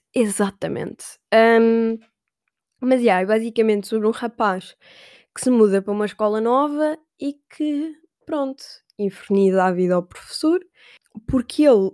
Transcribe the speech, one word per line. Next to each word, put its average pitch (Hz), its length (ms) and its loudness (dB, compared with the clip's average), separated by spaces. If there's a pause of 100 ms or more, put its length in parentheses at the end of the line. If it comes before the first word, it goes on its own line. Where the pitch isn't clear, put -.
(160)
Exatamente. - 1040 -6 (140)
Ahm, 226 680 4 (800)
mas, 254 220 0
yeah, 190 200 2
é 190 40 -2
basicamente 220 600 0
sobre 220 200 -2
um 226 40 2
rapaz 214 680 -6 (580)
que - 60 -12
se 254 80 -2
muda 208 320 4
para 202 120 -6
uma 208 120 -4
escola 214 340 -4
nova 294 580 0 (220)
e 285 140 -6 (200)
que, 302 400 -6 (320)
pronto, 277 380 -6 (340)
inferniza 196 680 0
a 185 80 0
vida 180 220 0
ao 180 80 0
professor, - 560 -4 (680)
porque 262 360 -2
ele 202 300 4